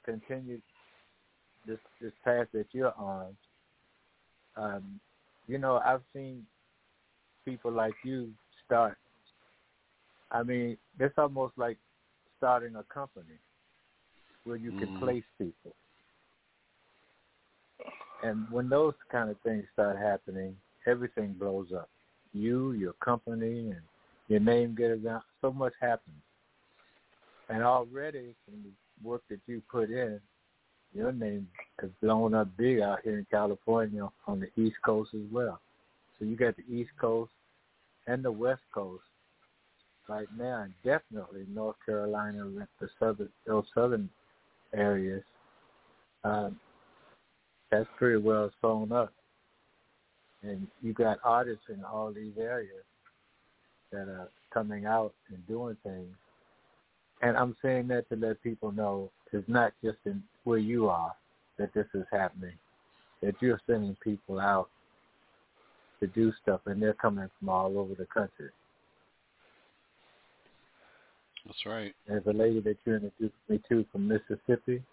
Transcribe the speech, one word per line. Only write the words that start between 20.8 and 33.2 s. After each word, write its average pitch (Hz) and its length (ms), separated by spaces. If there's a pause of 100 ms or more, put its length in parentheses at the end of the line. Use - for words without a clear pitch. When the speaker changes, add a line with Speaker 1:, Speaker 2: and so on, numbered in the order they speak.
Speaker 1:
everything 120 480
blows 95 380
up. 87 180 (440)
You, 123 380
your 95 220
company, 117 760
and 87 100 (460)
your 107 120
name 117 360
gets 113 280
around. 113 200 (180)
So 135 100
much 131 280
happens. 113 420 (1300)
And 113 140
already 127 720 (100)
from 104 180
the 101 440
work 120 220
that 101 180
you 120 140 (100)
put 110 180
in, 113 300 (760)
your 220 180
name 104 360 (320)
has 95 100 (120)
blown 110 320
up 107 140 (100)
big 123 220
out 101 240
here 107 160
in 98 120